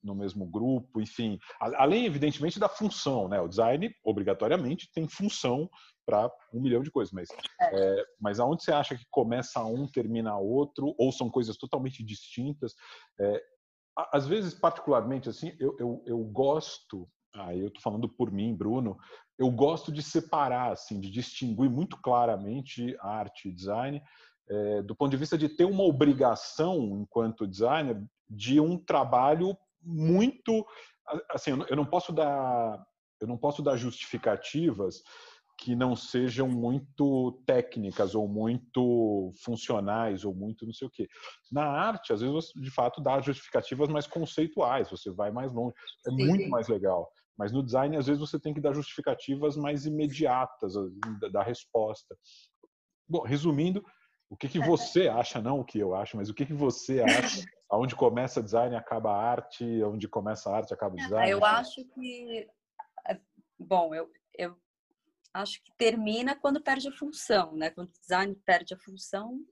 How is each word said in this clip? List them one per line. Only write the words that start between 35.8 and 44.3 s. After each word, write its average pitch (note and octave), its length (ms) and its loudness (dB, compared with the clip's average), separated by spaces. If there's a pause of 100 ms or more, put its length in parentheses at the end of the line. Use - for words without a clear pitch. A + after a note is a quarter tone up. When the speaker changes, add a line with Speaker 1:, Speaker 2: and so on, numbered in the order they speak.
Speaker 1:
sejam B2 520 -2
muito B2+ 1000 0
técnicas G#2+ 680 0
ou G#2+ 140 0
muito A2 1040 0 (100)
funcionais G#2+ 800 -2
ou G2+ 100 -4
muito G#2+ 340 -8
não A2+ 60 -10
sei C3+ 140 -10
o - 40 -12
quê. - 160 -6 (440)
Na C#3+ 140 0
arte, E3+ 480 -2
às G#2 80 -2
vezes, C3 120 0
você, D#3+ 260 -6
de C3+ 100 -8
fato, B2+ 320 0
dá C#3 180 2
justificativas C3+ 720 -2
mais D3 160 -2
conceituais, D#3 840 0